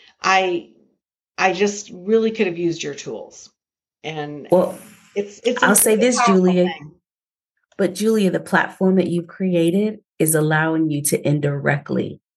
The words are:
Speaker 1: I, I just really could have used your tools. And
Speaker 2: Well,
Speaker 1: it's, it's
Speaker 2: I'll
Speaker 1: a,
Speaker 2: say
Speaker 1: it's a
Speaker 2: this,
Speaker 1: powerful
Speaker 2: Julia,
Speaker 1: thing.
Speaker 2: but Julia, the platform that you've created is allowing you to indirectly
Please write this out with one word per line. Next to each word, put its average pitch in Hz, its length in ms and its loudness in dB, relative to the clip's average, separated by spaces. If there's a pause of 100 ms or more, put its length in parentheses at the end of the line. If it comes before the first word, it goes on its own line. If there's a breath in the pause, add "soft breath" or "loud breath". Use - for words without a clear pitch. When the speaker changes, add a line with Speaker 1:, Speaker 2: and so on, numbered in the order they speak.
(220 soft breath)
Speaker 1:
I, 185 520 0 (640)
I 180 140 2
just 202 380 -2
really 214 380 0
could 220 160 -2
have 175 140 -4
used 170 240 -2
your 147 100 -8
tools. - 580 -14 (520)
And 147 480 -10
Speaker 2:
Well, 180 260 2 (380)
Speaker 1:
it's, - 280 -8
it's 240 200 -2
Speaker 2:
I'll - 80 6
Speaker 1:
a, 214 40 6
Speaker 2:
say 220 180 4
Speaker 1:
it's 214 100 2
a - 20 6
Speaker 2:
this, 247 120 2
Speaker 1:
powerful 240 180 4
Speaker 2:
Julia, 180 300 4
Speaker 1:
thing. 151 260 -8 (880)
Speaker 2:
but 185 160 -2
Julia, 208 340 2
the 165 100 -2
platform 185 580 0
that 175 100 2
you've 170 200 -2
created 185 760 -2 (180)
is 156 160 0
allowing 156 560 0
you 143 100 -4
to - 260 -2
indirectly 143 920 -2 (160)